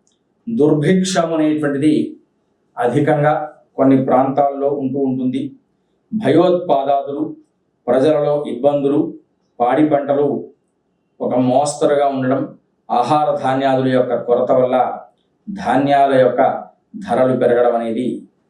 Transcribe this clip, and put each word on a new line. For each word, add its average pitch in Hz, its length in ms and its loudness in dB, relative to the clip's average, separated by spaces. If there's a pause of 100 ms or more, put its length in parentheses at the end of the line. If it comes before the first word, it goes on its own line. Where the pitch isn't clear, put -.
(600)
దుర్భిక్షం 165 720 2
అనేటువంటిది 151 600 0 (840)
అధికంగా 147 560 0 (420)
కొన్ని 135 280 4
ప్రాంతాల్లో 139 640 0 (140)
ఉంటూ 135 160 -4
ఉంటుంది. 131 440 -4 (800)
భయోత్పాదాదులు, 147 1120 0 (500)
ప్రజలలో 147 680 0
ఇబ్బందులు, 139 480 0 (600)
పాడి 156 280 2
పంటలు 143 380 0 (920)
ఒక 120 140 -4
మోస్తరుగా 139 720 0
ఉండడం, 127 520 -4 (320)
ఆహార 151 380 0 (140)
ధాన్యాదుల 135 460 0
యొక్క 127 260 0 (120)
కొరత 123 260 0
వల్ల 127 240 2 (760)
ధాన్యాల 139 640 2
యొక్క - 260 4 (560)
ధరలు 127 440 0
పెరగడం 120 340 2
అనేది 117 320 -4 (440)